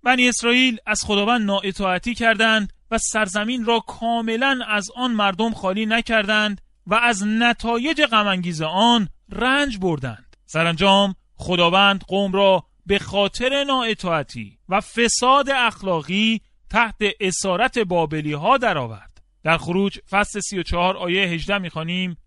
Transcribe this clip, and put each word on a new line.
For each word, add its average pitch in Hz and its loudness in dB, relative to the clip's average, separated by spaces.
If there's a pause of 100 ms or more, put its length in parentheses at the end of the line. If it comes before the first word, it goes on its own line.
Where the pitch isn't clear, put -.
بنی 247 4
اسرائیل 240 2
از 214 -2
خداوند 214 0
نااطاعتی 196 -2
کردند 220 0 (180)
و 233 -2
سرزمین 214 -2
را 233 2
کاملاً 233 -2 (100)
از 208 -4
آن 247 -2
مردم 208 2
خالی 202 -2
نکردند 214 0 (260)
و 190 0
از 226 2
نتایج 233 0
غم‌انگیز 190 0
آن 202 2 (200)
رنج 262 0
بردند. 139 -4 (100)
سرانجام 185 2 (220)
خداوند 185 2
قوم 196 0
را 196 4 (220)
به 196 0
خاطر 233 -2
نااطاعتی 185 -4 (100)
و 190 0
فساد 254 2
اخلاقی 208 -2 (300)
تحت 220 0 (240)
اسارت 196 -2
بابلی 156 -2
ها 190 2
درآورد. 139 -4 (200)
در 165 2
خروج 190 -2 (120)
فصل 202 -2
سی 196 -8
و 170 -4
چهار 175 0
آیه 180 -2
هجده 170 -2
می‌خوانیم 175 -6 (100)